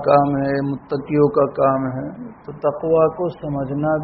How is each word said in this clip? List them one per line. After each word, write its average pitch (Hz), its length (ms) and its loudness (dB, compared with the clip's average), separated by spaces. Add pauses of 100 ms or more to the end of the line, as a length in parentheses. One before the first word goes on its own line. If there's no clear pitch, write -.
کام 143 320 4
ہے، 139 240 -2
متقیوں 143 680 0
کا 147 180 4
کام 135 400 0
ہے۔ 147 420 -8 (180)
تو 147 60 -14
تقوی 160 640 0
کو 180 120 -4
سمجھنا 147 760 -4